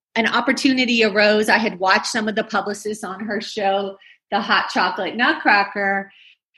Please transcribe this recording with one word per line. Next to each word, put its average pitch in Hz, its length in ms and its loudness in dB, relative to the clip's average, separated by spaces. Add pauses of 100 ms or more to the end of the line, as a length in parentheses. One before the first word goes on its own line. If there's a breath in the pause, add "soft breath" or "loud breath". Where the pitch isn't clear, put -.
(140)
an 226 140 2
opportunity 240 720 0
arose. 214 460 4
I 208 100 4
had 180 220 -2
watched 190 260 2
some 220 220 -2
of 208 80 -4
the 214 80 -2
publicists 208 580 -6
on 185 180 -10
her 214 200 -4
show, 196 560 -2 (340 soft breath)
The 202 100 0
Hot 202 280 0
Chocolate 185 480 -2
Nutcracker, 202 960 0 (460 soft breath)